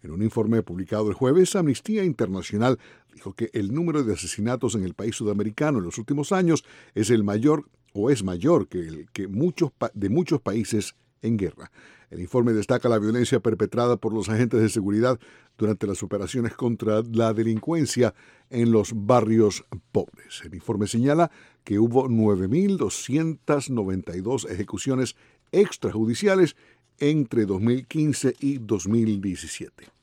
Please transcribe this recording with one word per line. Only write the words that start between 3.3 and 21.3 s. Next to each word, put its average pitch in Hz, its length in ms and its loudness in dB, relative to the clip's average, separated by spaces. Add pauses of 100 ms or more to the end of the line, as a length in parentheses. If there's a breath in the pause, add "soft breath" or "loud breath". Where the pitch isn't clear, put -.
que 113 220 -6
el 104 200 -4
número 156 300 0
de 107 100 0
asesinatos 107 640 -4
en 98 80 -2
el 87 100 -6
país 107 220 -6
sudamericano 110 640 -2
en 92 60 -2
los 85 140 -10
últimos 139 320 -4
años 175 340 2 (300 loud breath)
es 110 160 0
el 113 140 4
mayor 123 440 2 (260)
o 101 140 0
es 120 160 2
mayor 95 440 2
que 92 100 -8
el 80 340 -12
que 98 160 -8
muchos 143 420 0
pa-, - 240 -6
de 98 140 -4
muchos 143 320 0
países 107 540 -4 (260)
en 113 160 -2
guerra. 92 340 -6 (400 loud breath)
El 82 100 -12
informe 120 320 0
destaca 120 360 0
la 113 100 4
violencia 113 420 2
perpetrada 110 560 0
por 107 180 -4
los 101 140 -4
agentes 113 320 2
de 110 100 4
seguridad 113 500 0 (380 loud breath)
durante 107 280 0
las 98 160 -4
operaciones 104 520 -4
contra 113 480 0
la 113 320 0
delincuencia 113 800 0 (340 soft breath)
en 117 240 2
los 107 220 4
barrios 110 680 4 (280)
pobres. - 520 -6
El 82 100 -16
informe 104 320 -4
señala 143 440 2 (340 soft breath)